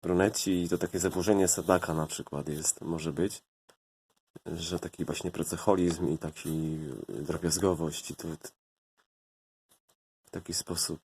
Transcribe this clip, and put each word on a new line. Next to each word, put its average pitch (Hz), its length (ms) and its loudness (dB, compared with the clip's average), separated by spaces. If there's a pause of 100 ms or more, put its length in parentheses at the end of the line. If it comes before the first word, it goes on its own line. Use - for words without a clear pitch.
bruneci 90 600 4
i 87 60 0
to 90 100 2
takie 92 200 -2
zaburzenie 92 500 4
sadaka 87 460 4
na 78 120 0
przykład - 420 -6
jest, 76 320 -2
może 80 320 -4
być, 82 300 -2 (1040)
że 85 320 -4
taki - 260 -6
właśnie - 260 -4
pracoholizm 87 800 2
i 80 100 0
taki 80 600 -4 (300)
drobiazgowość 82 1000 0
i - 60 -10
to, 82 120 -10 (2000)
w - 60 -20
taki 87 240 -8
sposób. - 460 -4 (140)